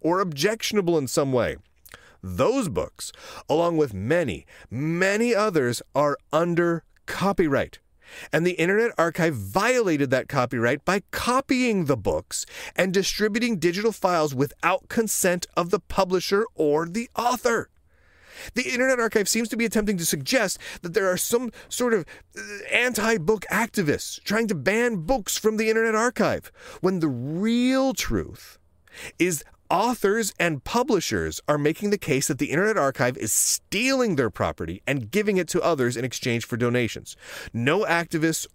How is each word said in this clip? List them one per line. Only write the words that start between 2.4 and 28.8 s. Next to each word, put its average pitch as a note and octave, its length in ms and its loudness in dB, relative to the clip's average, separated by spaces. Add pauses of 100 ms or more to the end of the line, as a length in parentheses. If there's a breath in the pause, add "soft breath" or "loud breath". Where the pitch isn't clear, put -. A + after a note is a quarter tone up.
books, - 460 -6 (340 loud breath)
along E3 300 2
with C#3+ 160 2
many, A2 520 -2 (240 loud breath)
many F#3 640 0
others, E3 480 0 (140)
are C#3+ 220 2 (160)
under E3+ 500 2 (220)
copyright. D#3+ 760 0 (520 loud breath)
And D#3+ 140 2
the F3+ 60 2
Internet G3 460 2
Archive E3 360 2
violated D#3 800 2
that B2+ 160 2
copyright B2 580 0
by F#3+ 240 2
copying B3 760 0
the C3+ 120 2
books - 480 -4 (300 loud breath)
and F#3 180 2
distributing G#3+ 640 0
digital F3+ 360 0
files D#3 420 0
without D#3+ 540 -2
consent F#3+ 640 0
of F3 140 0
the G3 100 2
publisher F#3 760 0
or D#3 320 2
the F#3+ 300 -6
author. A#3 540 0 (840 loud breath)
The B3+ 140 -2
Internet C4 300 2
Archive A3 300 0
seems A3+ 200 0
to A#3+ 80 -6
be A3+ 60 0
attempting G#3+ 340 0
to E3 80 -4
suggest F#3 520 0 (240 loud breath)
that F3 120 -8
there F#3+ 140 2
are F3+ 100 2
some A#3+ 340 -2 (180 loud breath)
sort A#3+ 240 0
of, F#3 120 0 (300 loud breath)
uh, G#3 60 -14 (300)
anti-book A3 800 0
activists F#3+ 720 -2
trying A3 240 0
to G3 80 -2
ban G#3 420 0
books G3 400 -2
from A3 200 0
the A3 120 0
Internet A3 260 2
Archive, G#3 560 0 (300 loud breath)
when F#3 180 0
the D#3+ 80 2
real A3+ 840 0
truth - 640 -4 (600 loud breath)